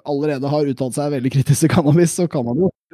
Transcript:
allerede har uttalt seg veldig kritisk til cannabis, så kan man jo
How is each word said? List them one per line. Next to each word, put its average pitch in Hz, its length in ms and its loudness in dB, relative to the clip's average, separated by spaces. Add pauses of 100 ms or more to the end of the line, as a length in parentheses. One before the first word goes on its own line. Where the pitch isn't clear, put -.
allerede 143 420 -2
har 147 220 0
uttalt 127 240 -4
seg 147 160 -2
veldig 131 240 -2
kritisk 139 320 2
til 131 80 2
cannabis, 160 400 4
så 175 160 0
kan 123 160 -2
man 131 160 0
jo 185 80 2 (220)